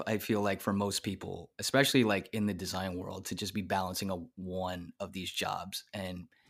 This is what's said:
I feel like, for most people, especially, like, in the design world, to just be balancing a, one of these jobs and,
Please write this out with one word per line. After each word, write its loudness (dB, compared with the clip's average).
I 2
feel 2
like, 2
for 0
most 2
people, -4
especially, 6
like, 4
in 2
the 2
design -2
world, -8
to -4
just -4
be 0
balancing 0
a, 0
one -4
of -6
these -6
jobs -4
and, -6